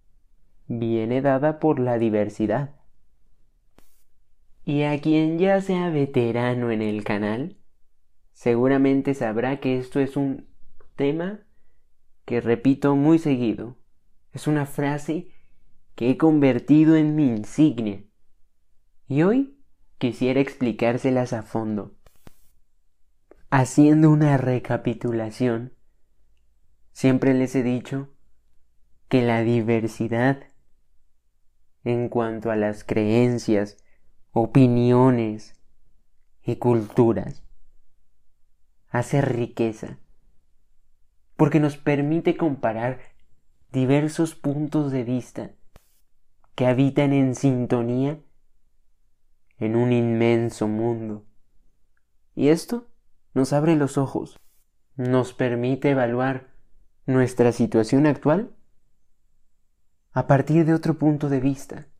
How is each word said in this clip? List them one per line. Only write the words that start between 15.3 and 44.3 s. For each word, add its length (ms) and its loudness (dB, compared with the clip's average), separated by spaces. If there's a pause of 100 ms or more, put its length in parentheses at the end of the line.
que 160 0
he 80 0
convertido 760 4
en 180 2
mi 140 2
insignia. 760 -2 (1040)
Y 140 0
hoy 340 0 (400)
quisiera 440 0
explicárselas 920 -2
a 100 -6
fondo. 520 -6 (1600)
Haciendo 600 6
una 260 4
recapitulación, 1400 -2 (1200)
siempre 400 2
les 220 0
he 80 0
dicho 480 -6 (960)
que 140 2
la 180 2
diversidad 1040 0 (1400)
en 280 -2
cuanto 400 -4
a 60 -2
las 280 -2
creencias, 960 0 (540)
opiniones 1300 2 (840)
y 140 -4
culturas 880 0 (1500)
hace 320 -2
riqueza, 760 -4 (1400)
porque 240 4
nos 180 0
permite 580 0
comparar 600 -4 (720)
diversos 640 0